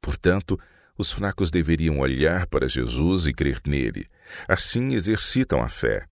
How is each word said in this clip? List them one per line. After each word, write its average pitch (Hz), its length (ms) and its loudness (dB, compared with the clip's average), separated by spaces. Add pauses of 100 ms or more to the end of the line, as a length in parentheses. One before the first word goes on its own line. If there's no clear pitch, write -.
Portanto, 90 560 0 (420)
os - 120 0
fracos 95 400 -2
deveriam 80 480 2
olhar 73 480 2
para 65 200 2
Jesus 67 600 0
e 67 60 2
crer 69 340 0
nele. 60 400 -2 (400)
Assim 123 480 0
exercitam 104 680 0
a 58 80 -2
fé. 53 440 -2